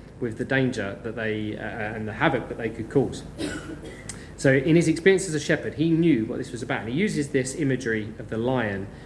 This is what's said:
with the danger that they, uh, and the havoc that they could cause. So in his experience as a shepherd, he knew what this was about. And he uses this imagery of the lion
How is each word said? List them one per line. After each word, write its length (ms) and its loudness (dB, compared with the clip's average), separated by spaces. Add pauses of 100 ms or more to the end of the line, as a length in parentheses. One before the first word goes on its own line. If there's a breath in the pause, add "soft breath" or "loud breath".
(180 loud breath)
with 180 -4
the 80 -4
danger 600 0
that 100 -6
they, 420 -4
uh, 40 -10
and 480 -6
the 60 -6
havoc 340 2
that 100 -8
they 100 -2
could 220 -8
cause. 320 2 (1160 loud breath)
So 160 6
in 220 6
his 140 6
experience 400 4
as 60 -4
a 60 0
shepherd, 340 0
he 160 2
knew 340 6
what 140 -6
this 120 -6
was 100 -6
about. 200 -4
And 80 -8
he 80 -2
uses 320 0
this 260 0
imagery 540 0 (100)
of 120 -10
the 60 -4
lion 520 0 (180 loud breath)